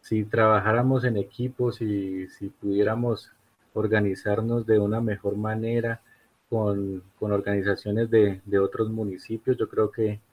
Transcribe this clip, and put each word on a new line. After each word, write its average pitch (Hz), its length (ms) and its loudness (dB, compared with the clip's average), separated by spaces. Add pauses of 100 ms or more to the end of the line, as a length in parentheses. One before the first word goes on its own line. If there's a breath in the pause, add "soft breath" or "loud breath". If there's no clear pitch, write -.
Si 110 220 -2
trabajáramos 110 800 2
en 117 140 0
equipo, 123 560 -4
si, 95 560 -4
si 98 220 -12
pudiéramos 107 800 -2 (400)
organizarnos 107 920 0
de 110 140 6
una 104 220 0
mejor 101 360 -2
manera 113 680 -2 (460 soft breath)
con, 98 540 -2 (160)
con 104 140 -2
organizaciones 101 760 0
de, 101 340 4
de 101 160 0
otros 110 300 0
municipios, 110 680 -4
yo 113 120 -2
creo 107 220 0
que 107 300 -2 (120)